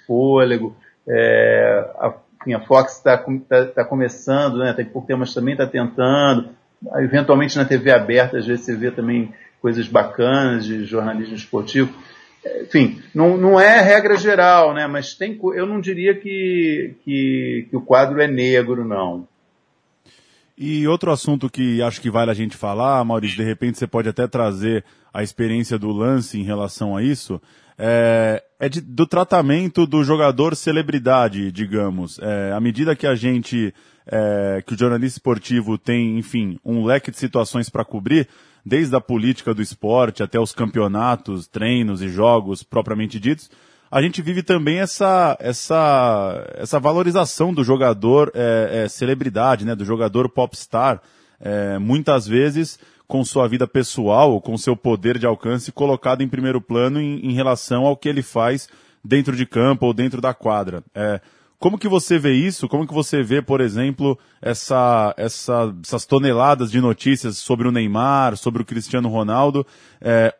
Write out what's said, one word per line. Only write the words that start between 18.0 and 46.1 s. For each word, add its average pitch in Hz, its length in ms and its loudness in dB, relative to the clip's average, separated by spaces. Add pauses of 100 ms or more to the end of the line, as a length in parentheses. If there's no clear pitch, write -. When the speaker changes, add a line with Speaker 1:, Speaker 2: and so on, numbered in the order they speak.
Speaker 1:
é 147 60 4
negro, 127 600 0
não. 90 400 -4 (1300)
Speaker 2:
E 151 280 -2
outro 170 240 0
assunto 139 400 -2
que 120 320 0
acho 120 180 -4
que 120 80 -4
vale 113 220 0
a - 20 0
gente 107 240 -6
falar, 120 480 -2
Maurício, 110 320 -4
de 110 60 -2
repente 110 340 -4
você - 80 -6
pode 110 240 -2
até 123 180 -2
trazer 107 560 -2 (300)
a 101 80 -6
experiência 113 560 -4
do 107 140 -6
Lance 113 480 -2
em 101 40 -4
relação 101 540 -6
a 104 60 -4
isso, 131 360 -4 (380)
é, 113 680 2 (160)
é 143 80 -2
de, 147 140 -8
do 127 240 0
tratamento 175 800 0
do 151 180 2
jogador 147 520 2
celebridade, 127 960 0
digamos. 95 680 -4
É, 101 340 -4
à 104 60 -4
medida 120 360 0
que - 100 -6
a 139 80 2
gente, 117 580 -2 (360)
é, 101 580 -2
que - 80 -8
o 107 40 -8
jornalista 120 420 -2
esportivo 110 580 -2
tem, 117 400 -2
enfim, 107 480 -6
um 117 180 -2
leque 127 280 0
de - 60 -12
situações 120 520 -4
pra 113 160 -6
cobrir, 127 420 -2 (380)
desde 135 300 0
a 123 60 0
política 117 520 -2
do 104 80 -6
esporte 110 640 -2
até 107 160 -2
os 113 140 -2
campeonatos, 107 920 -4
treinos 110 540 -2
e 95 80 -6
jogos 101 540 0
propriamente 110 560 -4
ditos, 135 280 -2 (420)
a 135 120 0
gente 175 200 -2
vive 180 220 -4
também 165 360 0
essa, 185 600 0
essa, 120 1080 0 (100)